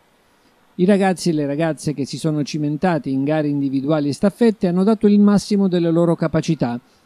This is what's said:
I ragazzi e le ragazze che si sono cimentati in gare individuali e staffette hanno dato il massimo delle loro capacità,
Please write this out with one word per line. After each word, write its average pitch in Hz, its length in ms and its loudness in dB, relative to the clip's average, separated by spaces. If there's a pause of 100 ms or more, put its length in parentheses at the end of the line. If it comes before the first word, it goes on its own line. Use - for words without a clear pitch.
(760)
I 180 120 0
ragazzi 190 420 2
e 175 60 2
le 147 120 -2
ragazze 147 480 -4
che 135 100 -6
si 143 120 -10
sono 151 260 -2
cimentati 147 680 -2
in 135 100 -2
gare 156 240 0
individuali 143 640 -2
e 143 60 -2
staffette 208 520 0
hanno 180 160 0
dato 214 240 2
il 208 140 6
massimo 202 480 2
delle 170 220 0
loro 165 260 2
capacità, 151 640 -2 (260)